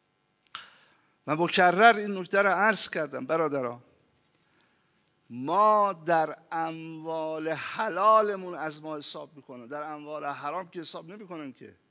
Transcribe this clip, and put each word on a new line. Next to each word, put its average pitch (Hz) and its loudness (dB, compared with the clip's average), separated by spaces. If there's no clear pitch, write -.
من 143 -2
مکرر 180 6
این 202 -4
نکته 185 0
رو 196 4
عرض 208 2
کردم 135 -4
برادران، 139 -2
ما 196 4
در 160 0
اموال 160 -6
حلالمون 196 2
از 151 -8
ما 156 -10
حساب 147 -12
می‌کنن، 123 -18
در 151 -10
اموال 147 -12
حرام 147 -6
که 175 -12
حساب 165 -14
نمی‌کنن 170 -14
که. 101 -20